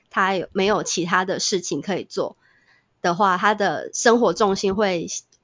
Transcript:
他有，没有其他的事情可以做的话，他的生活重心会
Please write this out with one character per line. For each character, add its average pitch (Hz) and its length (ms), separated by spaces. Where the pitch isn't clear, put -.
他 196 260
有， 170 160
没 190 140
有 196 180
其 - 220
他 185 180
的 185 160
事 185 220
情 156 200
可 196 140
以 135 80
做 - 320
的 175 140
话， 185 220
他 208 160
的 175 400
生 240 260
活 202 140
重 190 240
心 190 180
会 185 320